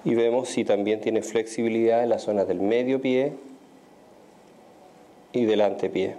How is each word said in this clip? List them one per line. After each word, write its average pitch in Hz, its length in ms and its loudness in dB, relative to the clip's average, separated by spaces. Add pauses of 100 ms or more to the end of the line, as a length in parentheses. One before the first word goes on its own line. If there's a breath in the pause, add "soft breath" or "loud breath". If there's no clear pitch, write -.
Y 123 120 2
vemos 117 320 2
si 117 160 -2
también 104 360 0
tiene 110 220 -2
flexibilidad 113 800 0
en 120 60 0
las 117 140 0
zonas 98 260 0
del 90 120 -2
medio 123 400 0
pie 131 340 0 (2000)
y 123 120 2
del 107 160 4
antepié. 95 580 0